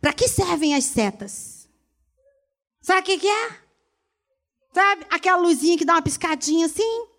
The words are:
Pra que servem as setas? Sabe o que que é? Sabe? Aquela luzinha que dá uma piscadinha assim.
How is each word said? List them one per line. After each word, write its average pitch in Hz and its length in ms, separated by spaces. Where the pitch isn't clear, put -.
Pra 294 120
que - 160
servem 320 480
as 254 80
setas? - 840
Sabe 381 200
o - 20
que 381 160
que 381 100
é? 440 280
Sabe? 392 380
Aquela 359 320
luzinha 339 340
que 320 80
dá 320 100
uma 320 80
piscadinha 320 640
assim. 453 400